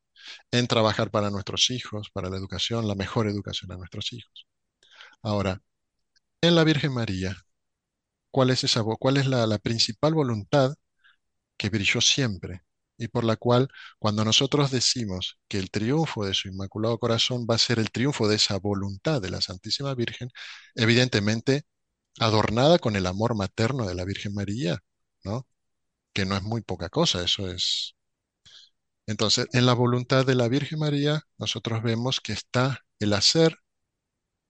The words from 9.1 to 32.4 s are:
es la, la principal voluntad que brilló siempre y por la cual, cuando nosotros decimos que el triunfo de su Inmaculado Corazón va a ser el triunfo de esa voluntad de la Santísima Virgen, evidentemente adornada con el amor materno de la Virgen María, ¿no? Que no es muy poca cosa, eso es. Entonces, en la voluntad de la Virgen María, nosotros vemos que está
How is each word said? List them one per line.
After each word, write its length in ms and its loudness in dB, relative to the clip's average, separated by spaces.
es 100 2
la, 200 2
la 120 2
principal 540 0
voluntad 640 2
que 120 -2
brilló 320 0
siempre 640 0
y 120 -8
por 160 0
la 120 4
cual, 320 4
cuando 260 0
nosotros 460 2
decimos 680 -2
que 100 -4
el 120 -6
triunfo 540 -2
de 100 -2
su 140 -6
Inmaculado 500 -4
Corazón 500 0
va 60 2
a 40 2
ser 200 0
el 120 -2
triunfo 360 0
de 100 2
esa 220 0
voluntad 600 -2
de 100 -6
la 100 -6
Santísima 540 -6
Virgen, 340 -6
evidentemente 880 4
adornada 600 4
con 180 0
el 100 0
amor 280 -2
materno 520 -2
de 80 -4
la 100 -6
Virgen 300 -8
María, 440 -4
¿no? 240 -8
Que 120 0
no 120 -2
es 60 -4
muy 180 -4
poca 280 -8
cosa, 340 0
eso 280 -2
es. 440 -6
Entonces, 460 0
en 120 4
la 80 6
voluntad 540 2
de 80 2
la 120 2
Virgen 300 -2
María, 460 0
nosotros 420 -4
vemos 400 -2
que 120 -8
está 480 -2